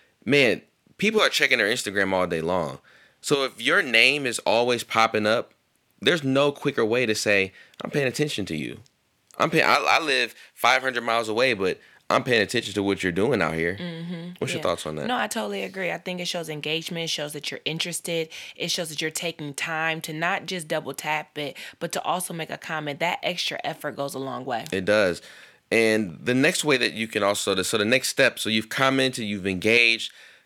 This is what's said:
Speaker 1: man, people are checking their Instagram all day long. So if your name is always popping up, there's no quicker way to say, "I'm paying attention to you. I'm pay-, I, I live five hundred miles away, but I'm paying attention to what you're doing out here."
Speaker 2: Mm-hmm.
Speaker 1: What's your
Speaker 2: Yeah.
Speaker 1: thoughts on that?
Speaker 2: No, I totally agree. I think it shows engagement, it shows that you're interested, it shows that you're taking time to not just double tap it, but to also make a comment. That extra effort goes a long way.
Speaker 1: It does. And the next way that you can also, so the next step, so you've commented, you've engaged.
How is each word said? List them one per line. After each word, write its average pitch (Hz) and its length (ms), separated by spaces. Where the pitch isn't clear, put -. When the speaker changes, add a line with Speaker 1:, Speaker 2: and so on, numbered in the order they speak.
Speaker 1:
man, 127 380
people 214 240
are - 80
checking 131 300
their 104 120
Instagram 98 400
all 92 160
day 85 140
long. 80 380
So 139 240
if 117 160
your 165 200
name 131 440
is 117 140
always 120 440
popping 113 420
up, 113 280
there's 143 240
no 139 260
quicker 139 320
way 120 220
to 107 100
say, 98 380
"I'm - 80
paying 139 180
attention 135 400
to 80 100
you. 64 220
I'm 131 100
pay-, 151 140
I, 113 120
I 139 260
live 127 340
five 127 280
hundred 120 240
miles 113 240
away, 120 240
but 95 260
I'm 127 160
paying 117 200
attention 110 320
to 104 80
what 98 180
you're 92 120
doing 107 280
out 80 140
here." 85 240
Speaker 2:
Mm-hmm. 170 360
Speaker 1:
What's - 160
your 160 60
Speaker 2:
Yeah. 151 40
Speaker 1:
thoughts 87 220
on 78 120
that? - 100
Speaker 2:
No, - 80
I 214 120
totally 202 360
agree. 185 280
I 165 60
think 180 220
it 175 80
shows 165 220
engagement, 160 560
it 156 40
shows 147 240
that 147 160
you're - 160
interested, 165 600
it 170 140
shows 165 200
that 151 120
you're 156 80
taking 156 440
time 160 480
to 160 120
not 170 320
just 170 220
double 156 260
tap 151 440
it, 143 180
but - 140
to - 100
also 175 300
make 165 160
a - 80
comment. 151 420
That 170 240
extra - 400
effort 147 320
goes 139 180
a 131 60
long 131 260
way. 120 280
Speaker 1:
It 95 120
does. 98 360
And 110 500
the 123 140
next 139 280
way 151 140
that 113 160
you 110 140
can 107 160
also, 101 400
so 110 140
the 104 80
next 127 240
step, 127 280
so 110 120
you've 110 200
commented, 131 560
you've 101 220
engaged. 113 640